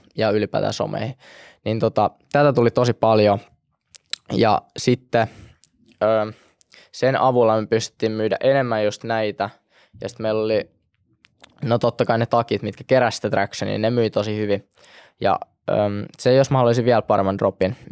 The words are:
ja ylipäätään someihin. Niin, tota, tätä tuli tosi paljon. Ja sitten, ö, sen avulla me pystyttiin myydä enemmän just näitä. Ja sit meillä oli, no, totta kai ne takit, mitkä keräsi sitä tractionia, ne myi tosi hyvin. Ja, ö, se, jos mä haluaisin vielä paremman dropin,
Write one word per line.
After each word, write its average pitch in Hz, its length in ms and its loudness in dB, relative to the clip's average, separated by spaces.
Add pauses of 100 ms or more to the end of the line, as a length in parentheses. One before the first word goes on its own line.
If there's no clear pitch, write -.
(180)
ja 110 140 0
ylipäätään 104 420 -2
someihin. 104 440 -6 (480)
Niin, 110 140 -4
tota, 110 300 0 (220)
tätä 143 220 4
tuli 120 180 2
tosi 123 220 0
paljon. 107 460 2 (920)
Ja 110 280 2 (160)
sitten, 120 500 0 (760)
ö, 107 300 0 (580)
sen 131 300 0
avulla 117 400 4
me 104 60 -8
pystyttiin 110 440 -2
myydä 110 300 -2
enemmän 123 440 0
just - 180 -4
näitä. 110 460 -4 (520)
Ja 101 80 -8
sit - 100 -20
meillä 110 240 -2
oli, 110 260 -2 (920)
no, 117 160 0
totta 120 260 0
kai 113 120 0
ne 113 80 0
takit, 117 360 -2
mitkä 107 260 -10
keräsi 123 280 2
sitä - 140 -4
tractionia, 101 480 -4
ne 110 120 -2
myi 117 200 0
tosi 107 280 -4
hyvin. 104 320 -4 (520)
Ja, 98 180 0 (300)
ö, 98 40 0 (460)
se, 127 140 2
jos 135 180 2
mä 135 60 2
haluaisin 120 280 2
vielä 117 160 2
paremman 98 360 0
dropin, 95 380 -2 (160)